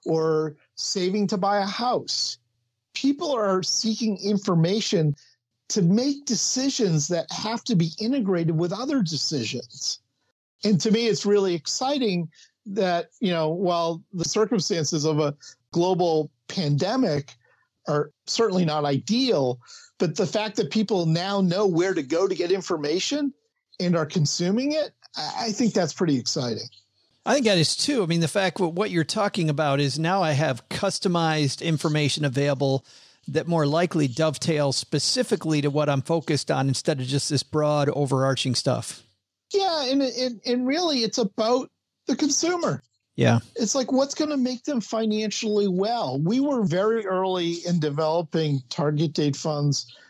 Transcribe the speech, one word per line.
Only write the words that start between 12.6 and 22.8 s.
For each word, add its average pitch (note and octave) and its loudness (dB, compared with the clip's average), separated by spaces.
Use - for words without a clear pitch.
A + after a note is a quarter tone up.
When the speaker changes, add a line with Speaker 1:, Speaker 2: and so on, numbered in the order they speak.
Speaker 1:
that, F#3 -2
you F#3+ 0
know, E3 0
while E3+ 0
the E3+ -4
circumstances E3+ 0
of D#3 2
a D3 0
global E3+ 2
pandemic F3 0
are D3+ 0
certainly F#3 2
not D3+ 0
ideal, C#3+ 0
but F3 -2
the G3 0
fact G#3+ -4
that F#3+ -2
people G3+ 0
now F3 0
know F#3+ 2
where F#3 2
to E3 0
go D#3+ 0
to F3+ 0
get F3 0
information F#3+ -2